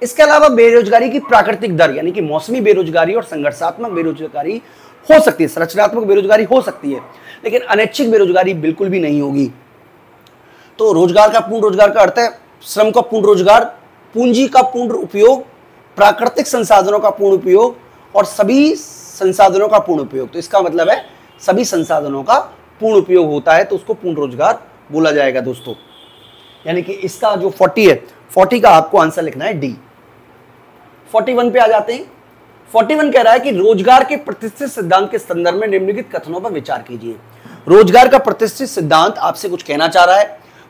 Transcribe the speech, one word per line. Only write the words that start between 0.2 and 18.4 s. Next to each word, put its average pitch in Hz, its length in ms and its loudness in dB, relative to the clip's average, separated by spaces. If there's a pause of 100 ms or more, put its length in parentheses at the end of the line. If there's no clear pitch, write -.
अलावा 302 280 4
बेरोजगारी 233 600 4
की 285 100 -4
प्राकृतिक 208 560 0
दर 156 200 2
यानी 160 160 -4
कि 196 100 -6
मौसमी 156 400 -6
बेरोजगारी 180 520 0
और 226 100 -4
संघर्षात्मक 160 680 -8
बेरोजगारी 156 680 -8 (460)
हो 311 140 6
सकती 311 240 0
है, 143 40 0
संरचनात्मक 208 560 -2
बेरोजगारी 202 400 2
हो 254 180 0
सकती 147 300 -8
है, 123 80 -10 (440)
लेकिन 233 180 -2
अनैच्छिक 220 480 -2
बेरोजगारी 185 460 2
बिल्कुल 160 320 -4
भी 185 120 -4
नहीं 147 220 -2
होगी। 139 280 -4 (1300)
तो 220 140 2
रोजगार 185 400 4
का 226 80 2
पूर्ण 220 220 -6
रोजगार 202 280 2
का 214 120 0
अर्थ 190 160 0
है 233 120 0 (340)
श्रम 220 260 -2
का 240 120 0
पूर्ण 220 240 -2
रोजगार, 202 380 4 (500)
पूंजी 247 340 0
का 262 160 4
पूर्ण 240 300 -4
उपयोग, 220 500 0 (520)
प्राकृतिक 208 500 0
संसाधनों 208 520 0
का 202 120 0
पूर्ण 196 240 0
उपयोग 196 420 2 (380)
और 202 100 2
सभी 262 500 0